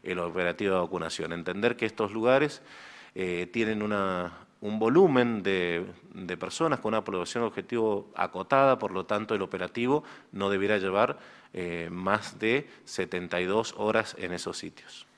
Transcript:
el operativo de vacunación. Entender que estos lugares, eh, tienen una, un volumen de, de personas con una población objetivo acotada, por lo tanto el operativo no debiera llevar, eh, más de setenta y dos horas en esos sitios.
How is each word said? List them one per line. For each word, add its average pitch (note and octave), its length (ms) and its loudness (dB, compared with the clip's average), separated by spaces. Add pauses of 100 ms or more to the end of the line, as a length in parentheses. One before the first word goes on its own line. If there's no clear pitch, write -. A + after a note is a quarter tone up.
el F#2 160 -4
operativo F2 560 0
de F#2 80 4
vacunación. E2 500 -4
Entender F#2 460 0
que A#2 80 -2
estos G#2+ 260 -2
lugares, C3 520 2 (500)
eh, F2+ 400 -4
tienen A2 300 0
una, F#2+ 560 -2 (220)
un G#2+ 180 -4
volumen B2 640 6
de, F2+ 420 2 (300)
de F#2 200 -6
personas B2+ 440 -2
con A2 160 0
una G#2+ 80 0
población G2 400 -2
objetivo G#2+ 720 -2
acotada, A2+ 640 4
por G#2+ 100 -2
lo F#2 160 -4
tanto G#2+ 300 -2
el G2 80 0
operativo A#2+ 600 -2 (280)
no G2 180 -2
debiera G2+ 300 2
llevar, G2 400 2 (340)
eh, E2+ 380 -6
más F#2+ 480 -2
de A#2 280 0 (180)
setenta F2+ 540 -4
y F2+ 60 2
dos G#2+ 320 0
horas G#2+ 400 0
en F2+ 160 -6
esos F2+ 240 -6
sitios. - 480 -16 (120)